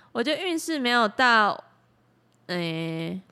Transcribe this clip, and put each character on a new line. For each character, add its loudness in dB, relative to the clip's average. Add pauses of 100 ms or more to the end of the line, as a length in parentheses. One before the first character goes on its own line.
(120)
我 -2
觉 0
得 -6
运 -2
势 -4
没 0
有 4
到， 2 (840)
诶， -4 (100)